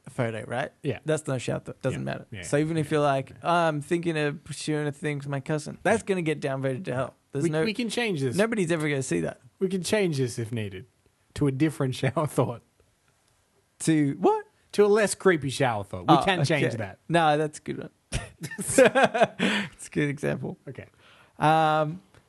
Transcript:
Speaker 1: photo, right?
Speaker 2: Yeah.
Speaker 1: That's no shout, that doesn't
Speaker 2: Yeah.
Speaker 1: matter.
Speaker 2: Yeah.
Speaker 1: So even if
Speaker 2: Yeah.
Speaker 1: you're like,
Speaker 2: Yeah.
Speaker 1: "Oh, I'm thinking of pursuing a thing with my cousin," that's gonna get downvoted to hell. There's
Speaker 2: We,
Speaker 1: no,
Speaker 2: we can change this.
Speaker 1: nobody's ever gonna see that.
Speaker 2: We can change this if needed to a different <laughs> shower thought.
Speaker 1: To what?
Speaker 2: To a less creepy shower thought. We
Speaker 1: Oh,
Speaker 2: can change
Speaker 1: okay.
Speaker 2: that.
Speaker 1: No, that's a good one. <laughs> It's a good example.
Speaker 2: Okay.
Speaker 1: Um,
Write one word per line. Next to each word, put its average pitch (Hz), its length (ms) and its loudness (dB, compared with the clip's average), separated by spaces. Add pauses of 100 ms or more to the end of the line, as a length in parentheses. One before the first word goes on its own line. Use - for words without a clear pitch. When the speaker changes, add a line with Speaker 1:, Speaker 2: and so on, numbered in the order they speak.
(100)
Speaker 1:
photo, 113 360 -4
right? 123 240 -6 (120)
Speaker 2:
Yeah. 135 240 -4
Speaker 1:
That's 156 200 -2
no 131 120 -4
shout, - 280 -4
that - 140 -14
doesn't 131 200 -2
Speaker 2:
Yeah. 135 40 -6
Speaker 1:
matter. 135 260 -8
Speaker 2:
Yeah. 98 120 -10
Speaker 1:
So 143 160 0
even 156 180 0
if 151 140 0
Speaker 2:
Yeah. 156 60 2
Speaker 1:
you're 147 80 2
like, 135 260 0
Speaker 2:
Yeah. - 120 -20
Speaker 1:
"Oh, 170 260 2
I'm 151 120 0
thinking 170 380 -2
of 147 260 -2
pursuing 151 420 -4
a 143 60 -2
thing 147 260 -6
with 139 100 -10
my 139 120 -4
cousin," 151 420 -6
that's 202 200 2
gonna 190 200 0
get 156 180 -2
downvoted 135 460 -2
to 123 80 -4
hell. 127 200 -4 (180)
There's 143 120 0
Speaker 2:
We, 165 60 2
Speaker 1:
no, 160 140 0
Speaker 2:
we 220 80 0
can 233 160 -2
change 202 320 -2
this. 131 160 0
Speaker 1:
nobody's 208 360 2
ever 156 160 0
gonna 139 140 0
see 170 180 -2
that. - 200 -6 (180)
Speaker 2:
We 190 100 0
can 185 140 -2
change 175 360 0
this 123 200 -2
if 113 140 -6
needed 101 320 -6 (500)
to 147 120 0
a 135 60 2
different 135 420 0
<laughs> - 80 -10
shower 147 240 0
thought. 123 360 0 (1160)
Speaker 1:
To 151 400 2
what? 415 240 2 (280)
Speaker 2:
To 202 120 6
a 208 40 6
less 208 260 4
creepy 156 340 2
shower 117 360 0
thought. 90 240 -6
We 151 60 8
Speaker 1:
Oh, 135 80 6
Speaker 2:
can 180 220 2
change 147 220 2
Speaker 1:
okay. 117 100 -4
Speaker 2:
that. 98 220 -8 (100)
Speaker 1:
No, 156 300 4
that's 151 200 -4
a - 40 -18
good 135 160 -10
one. - 120 -12 (220)
<laughs> - 80 -4 (380)
It's 247 1300 4
a - 40 -18
good 147 200 0
example. 143 480 -6 (100)
Speaker 2:
Okay. - 180 -16 (520)
Speaker 1:
Um, 156 640 2 (260)